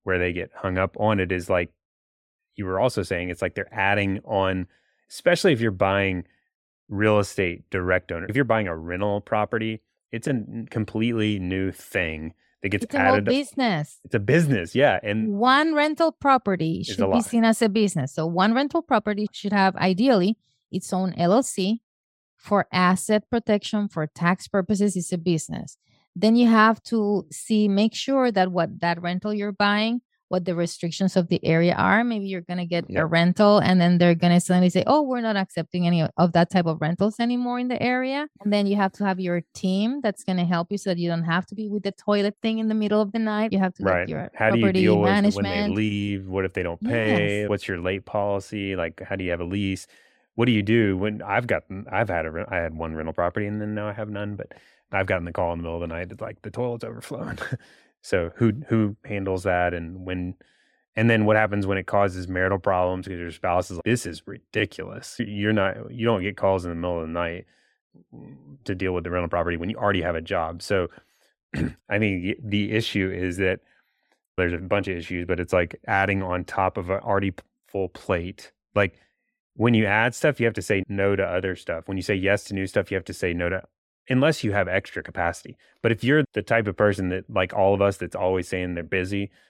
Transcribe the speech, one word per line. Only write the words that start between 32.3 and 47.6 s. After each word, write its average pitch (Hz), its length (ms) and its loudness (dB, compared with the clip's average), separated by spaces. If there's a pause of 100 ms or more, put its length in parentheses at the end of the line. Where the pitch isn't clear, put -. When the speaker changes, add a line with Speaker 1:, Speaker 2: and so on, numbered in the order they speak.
Speaker 2:
gonna 175 240 -6
get 170 200 -4 (100)
a 156 80 2
Speaker 1:
Yep. - 20 -2
Speaker 2:
rental 175 540 6
and 185 200 6
then 175 180 6
they're 175 180 8
gonna 175 240 6
suddenly 180 300 4
say, 180 160 2
"Oh, 302 160 6
we're 254 200 -2
not 220 140 0
accepting 180 500 -2
any 170 160 4 (160)
of 175 140 6
that 170 180 4
type 180 160 2
of 160 160 0
rentals 175 380 0
anymore 247 400 0
in 247 80 -4
the 247 140 -2
area." 262 460 -2 (140)
And 208 100 0
then 202 140 2
you 202 100 2
have 190 180 2
to 202 100 -4
have 190 160 0
your 175 220 0 (120)
team 208 480 -2
that's 208 220 -4
gonna 185 220 0
help 170 260 0
you 202 60 -2
so 196 120 -4
that 175 80 0
you 175 120 0
don't 170 140 0
have 170 240 0
to - 80 -16
be 214 120 -8
with 202 160 -4
the 202 80 -4
toilet 202 500 0
thing 226 160 0
in 220 100 0
the 220 80 0
middle 214 260 2
of 202 100 -2
the 233 80 -2
night. 214 320 -2
You 190 80 2
have 185 140 2
to - 100 -8
get 87 160 2
Speaker 1:
Right. 90 60 -2
Speaker 2:
your 78 280 -6
Speaker 1:
How 110 160 2
do 117 80 4
you 110 100 4
Speaker 2:
property - 20 2
Speaker 1:
deal 95 300 4
with 202 240 4
when 202 240 2
they 202 140 -2
Speaker 2:
management. - 0 -
Speaker 1:
leave? 101 680 -2
What 95 160 0
if 92 80 -4
they 92 120 -2
don't 87 180 -6
pay? 107 640 0
Speaker 2:
Yes. - 20 -2
Speaker 1:
What's 101 200 -2